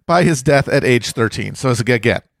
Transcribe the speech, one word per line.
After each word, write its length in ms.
by 160
his 220
death 240
at 160
age 260
thirteen. 460
So 120
it's 120
a 40
get, 180
get. 220